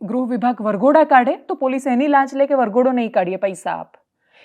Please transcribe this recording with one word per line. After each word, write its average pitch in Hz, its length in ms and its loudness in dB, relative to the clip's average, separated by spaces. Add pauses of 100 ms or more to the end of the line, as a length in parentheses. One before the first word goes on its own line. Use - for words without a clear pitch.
ગૃહ 233 260 -4
વિભાગ 240 340 -2
વરઘોડા 240 420 4
કાઢે 277 320 2
તો - 180 -10
પોલીસ 262 320 -4
એની 262 200 0
લાંચ 269 280 2
લે 269 120 0
કે, 285 80 0
"વરઘોડો 247 380 2
નહીં 233 180 -2
કાઢીએ, 185 260 -2
પૈસા 185 360 -6
આપ." 165 220 -12 (500)